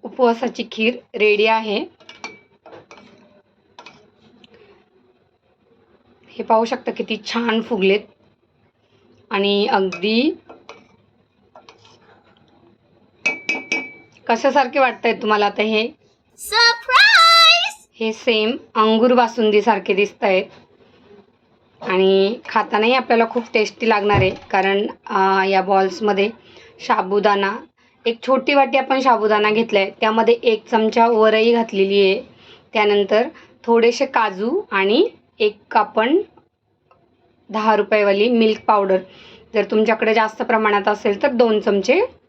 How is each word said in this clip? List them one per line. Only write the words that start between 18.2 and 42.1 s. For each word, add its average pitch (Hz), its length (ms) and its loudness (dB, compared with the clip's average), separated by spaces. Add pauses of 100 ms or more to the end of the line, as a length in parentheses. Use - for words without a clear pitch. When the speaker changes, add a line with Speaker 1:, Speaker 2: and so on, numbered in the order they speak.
Speaker 1:
अंगूर 220 400 2
बासुंदीसारखे 214 800 0
दिसतायत 196 500 -2 (1400)
आणि 196 560 0 (100)
खातानाही 220 460 0
आपल्याला 240 360 0
खूप 240 140 -6 (100)
टेस्टी 214 340 -2
लागणार 208 280 0
आहे, 190 140 2
कारण, 196 560 -2 (200)
अ, 190 380 0
या 190 180 0
बॉल्समध्ये 196 680 0 (580)
साबुदाणा, 202 680 0 (500)
एक 226 200 -6
छोटी 262 280 0
वाटी 269 240 2
आपण 262 220 -2
साबुदाणा 214 500 2
घेतलाय, 208 400 0 (100)
त्यामध्ये 220 340 2
एक 226 320 -2
चमचा 220 400 2
वरई 220 460 2
घातलेली 202 500 0
आहे, 196 200 0 (500)
त्यानंतर 208 560 0 (360)
थोडेसे 233 420 2
काजू 233 640 -4
आणि 208 380 0 (300)
एक - 380 -4
आपण 220 420 0 (1300)
दहा 214 280 0
रुपयावाली 202 520 2
मिल्क 226 320 2
पावडर, 196 380 0 (560)
जर 208 160 0
तुमच्याकडे 220 440 0
जास्त 220 280 -2
प्रमाणात 214 460 0
असेल 202 340 -4
तर 277 100 0
दोन 226 280 2
चमचे 202 400 0 (280)